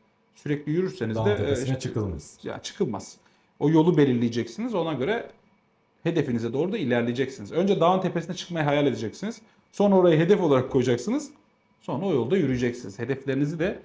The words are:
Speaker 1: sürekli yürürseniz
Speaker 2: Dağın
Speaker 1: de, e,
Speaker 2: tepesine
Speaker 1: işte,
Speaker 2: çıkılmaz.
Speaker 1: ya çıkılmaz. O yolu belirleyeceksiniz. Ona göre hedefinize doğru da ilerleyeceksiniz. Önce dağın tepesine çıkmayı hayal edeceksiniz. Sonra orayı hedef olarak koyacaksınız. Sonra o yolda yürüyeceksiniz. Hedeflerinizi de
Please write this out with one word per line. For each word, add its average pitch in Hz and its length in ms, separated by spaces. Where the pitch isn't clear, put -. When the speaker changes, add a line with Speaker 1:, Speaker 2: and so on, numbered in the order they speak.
Speaker 1:
sürekli 147 360
yürürseniz 135 440
Speaker 2:
Dağın 113 100
Speaker 1:
de, 208 80
e, 202 40
Speaker 2:
tepesine 135 300
Speaker 1:
işte, 131 120
Speaker 2:
çıkılmaz. 104 640
Speaker 1:
ya 110 180
çıkılmaz. - 560
O 147 100
yolu 160 280
belirleyeceksiniz. 123 800
Ona 165 180
göre 156 360
hedefinize 120 500
doğru 165 180
da 226 60
ilerleyeceksiniz. 120 720
Önce 185 280
dağın 185 220
tepesine 170 340
çıkmayı 160 300
hayal 147 220
edeceksiniz. 117 540
Sonra 202 240
orayı 175 240
hedef 180 220
olarak 135 300
koyacaksınız. 131 580
Sonra 156 240
o 185 80
yolda 131 240
yürüyeceksiniz. 123 600
Hedeflerinizi 135 600
de 190 260